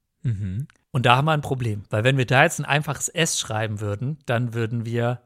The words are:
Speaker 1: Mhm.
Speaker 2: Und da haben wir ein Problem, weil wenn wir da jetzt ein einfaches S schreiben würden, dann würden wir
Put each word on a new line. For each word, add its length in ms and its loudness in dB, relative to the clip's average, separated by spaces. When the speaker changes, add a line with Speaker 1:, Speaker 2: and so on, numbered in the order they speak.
Speaker 1:
Mhm. 460 -4
Speaker 2:
Und 140 0
da 100 6
haben 100 2
wir 60 4
ein 100 2
Problem, 480 -2
weil 140 0
wenn 140 4
wir 80 2
da 180 6
jetzt 160 2
ein 60 -4
einfaches 440 -2
S 300 -2
schreiben 400 -4
würden, 460 -4
dann 280 0
würden 320 -2
wir 400 -2